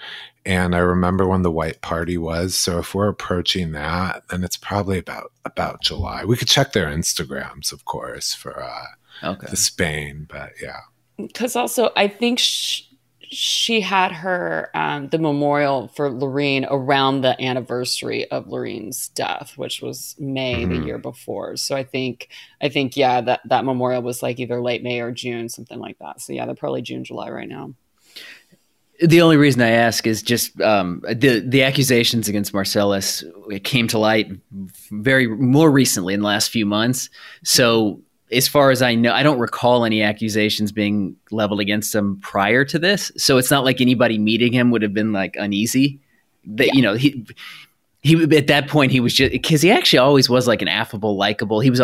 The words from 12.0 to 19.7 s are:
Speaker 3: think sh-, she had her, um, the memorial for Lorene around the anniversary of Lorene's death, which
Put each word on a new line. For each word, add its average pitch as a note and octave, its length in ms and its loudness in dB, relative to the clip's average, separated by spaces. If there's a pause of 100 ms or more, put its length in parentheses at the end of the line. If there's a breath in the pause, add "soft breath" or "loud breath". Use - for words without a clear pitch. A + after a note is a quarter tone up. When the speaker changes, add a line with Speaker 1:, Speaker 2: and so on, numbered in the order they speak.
Speaker 3:
think A#3+ 320 -2
sh-, - 420 -2 (500)
she - 500 -2
had F#3 300 0
her, E3+ 640 -4
um, D3 340 -4
the E3 80 0
memorial C#3+ 800 0
for C#3+ 160 -2
Lorene C3+ 580 -2
around C3+ 520 2
the B2+ 200 2
anniversary B2 880 -4
of C3 180 -6
Lorene's A#2+ 600 -8
death, - 480 -8
which C3+ 240 -8